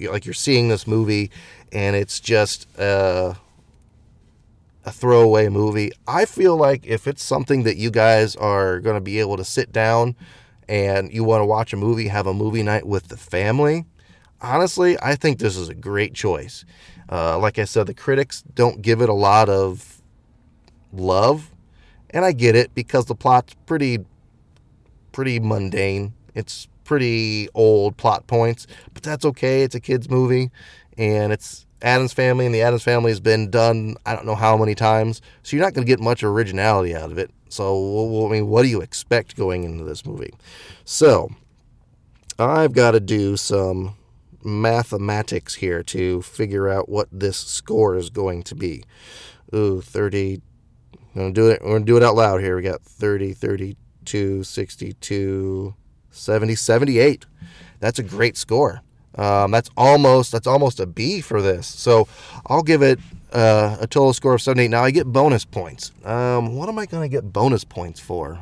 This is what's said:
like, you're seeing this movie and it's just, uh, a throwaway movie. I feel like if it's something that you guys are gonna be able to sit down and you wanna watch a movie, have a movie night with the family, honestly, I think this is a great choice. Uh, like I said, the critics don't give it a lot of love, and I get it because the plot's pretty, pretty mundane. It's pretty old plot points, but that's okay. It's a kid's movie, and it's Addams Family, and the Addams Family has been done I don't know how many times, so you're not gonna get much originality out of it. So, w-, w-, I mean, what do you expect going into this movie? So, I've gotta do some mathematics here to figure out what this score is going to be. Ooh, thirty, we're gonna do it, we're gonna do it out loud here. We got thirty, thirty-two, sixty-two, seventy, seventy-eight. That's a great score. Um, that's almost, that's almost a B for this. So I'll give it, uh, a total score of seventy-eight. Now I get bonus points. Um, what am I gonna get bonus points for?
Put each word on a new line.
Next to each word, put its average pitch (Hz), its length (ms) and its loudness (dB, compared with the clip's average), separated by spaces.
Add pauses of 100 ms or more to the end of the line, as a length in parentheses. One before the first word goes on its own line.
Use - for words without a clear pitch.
(100)
like, 104 160 -6
you're 87 80 -10
seeing 123 340 0
this 107 180 -2
movie 107 440 0 (420)
and 101 240 -2
it's 101 240 -4
just, - 480 0 (100)
uh, 95 540 0 (1500)
a 110 60 -10
throwaway 113 580 4
movie. 104 440 -2 (160)
I 170 160 0
feel 185 320 2
like 139 280 2
if 113 220 -6
it's 143 160 -8
something 135 400 -2
that 110 140 0
you 107 140 -4
guys 110 440 4
are 98 460 -2
gonna 104 200 -2
be 98 200 -6
able 101 160 -2
to 92 80 -10
sit - 280 -4
down 117 440 2 (520)
and 98 440 -2
you 113 100 -4
wanna 110 240 2
watch 110 260 0
a 107 40 -8
movie, 110 320 -2
have 101 180 -4
a 95 80 -2
movie 107 300 -2
night 107 200 -2
with 98 220 -4
the 110 100 -16
family, 139 680 -2 (560)
honestly, 175 600 2
I 139 140 -2
think 143 240 -2
this 104 180 -2
is 87 120 -8
a - 60 -14
great 101 400 -4
choice. - 500 -6 (440)
Uh, 82 300 -2
like 107 220 -2
I 104 40 -2
said, 101 220 0
the - 80 -4
critics 135 480 -2 (140)
don't 120 260 0
give 113 180 2
it 120 80 4
a 110 60 0
lot 101 340 6
of 95 540 -2 (880)
love, 101 600 0 (580)
and 175 140 0
I 185 80 2
get 117 240 4
it 120 180 2
because 123 320 -2
the 120 80 -8
plot's 127 400 2 (120)
pretty, 135 340 -2 (1120)
pretty 131 260 -4
mundane. 101 720 -4 (220)
It's - 320 -12 (160)
pretty 113 720 -2
old 107 420 4
plot - 300 0
points, 117 400 0 (280)
but - 100 -20
that's 151 220 -6
okay. 135 360 0
It's 127 140 -2
a 120 40 -8
kid's 123 300 -4
movie, 127 400 2 (480)
and 107 340 0
it's - 340 -8 (160)
Addams 123 300 2
Family, 127 340 0
and 120 80 -2
the 113 80 2
Addams 120 220 2
Family 117 260 2
has 107 80 -2
been 107 320 0
done 113 460 0 (100)
I 113 80 -4
don't - 100 -10
know 110 120 -4
how 110 200 4
many 107 200 0
times, 110 440 0 (220)
so - 140 -6
you're 170 100 2
not 190 80 -4
gonna 131 100 -2
get 127 140 4
much 117 240 -2
originality 101 720 0
out 80 160 -8
of 82 80 -8
it. - 140 -6 (160)
So, - 160 -8
w-, 98 420 -2
w-, 110 200 -2
I 104 40 -4
mean, 107 180 -2
what 110 140 4
do 135 60 4
you 110 120 -2
expect - 560 -4
going 90 280 -4
into 82 180 -10
this 78 240 -12
movie? - 260 -12 (520)
So, 120 460 4 (1080)
I've 147 340 2
gotta 117 280 6
do 101 360 -2
some 95 600 -4 (480)
mathematics 107 1120 -2
here 87 260 -4
to 90 400 -4
figure 98 460 -4
out 95 200 -2
what 104 220 -4
this 95 260 -4
score - 600 -2
is 90 140 -6
going 95 340 -6
to - 100 -16
be. 78 300 -8 (680)
Ooh, 101 280 0
thirty, 98 600 -4 (760)
we're 95 80 -6
gonna 95 120 -4
do 110 160 6
it, - 120 0
we're 104 100 -4
gonna 107 120 0
do 117 120 4
it 120 80 8
out 113 100 4
loud 104 260 2
here. 95 140 -2
We 90 80 -4
got 92 200 -6
thirty, 101 500 -4
thirty-two, 98 1120 -8
sixty-two, 98 1300 -8 (360)
seventy, 110 440 -2
seventy-eight. 123 720 2 (540)
That's 117 180 -2
a 123 60 -6
great 104 320 -2
score. 117 460 0 (320)
Um, 101 360 2
that's 117 260 2
almost, 131 560 6
that's 113 140 -4
almost 135 340 2
a 95 60 -2
B 131 340 -6
for 104 220 -2
this. 92 240 -2
So 113 420 2 (380)
I'll 151 160 2
give 151 180 4
it, 135 180 4 (320)
uh, 107 480 4
a 113 80 -4
total 135 280 4
score 131 180 0
of 120 80 2
seventy-eight. 123 300 0
Now 117 140 2
I 131 60 4
get 143 160 0
bonus 131 380 2
points. 85 480 -12 (100)
Um, 120 540 -2
what 170 140 -8
am 220 80 -8
I 208 80 -8
gonna 160 220 -8
get 117 220 -6
bonus 113 320 0
points 87 380 -12
for? 85 420 -8